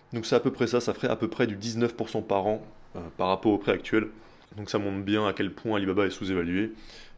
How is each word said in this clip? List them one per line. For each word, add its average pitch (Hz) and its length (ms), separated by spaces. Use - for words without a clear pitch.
Donc 117 140
c'est 127 100
à 117 40
peu 127 100
près - 160
ça, 120 160
ça 107 100
ferait - 160
à 113 80
peu 113 120
près - 180
du 101 100
dix-neuf 113 380
pour 110 160
cent 110 100
par 98 260
an, 110 160
euh, 92 40
par 92 120
rapport 98 240
au 101 40
prix - 160
actuel. 107 360
Donc 104 100
ça 113 100
montre 98 240
bien 104 240
à 113 60
quel 98 180
point 107 280
Alibaba 98 260
est 92 60
sous-évalué. 95 640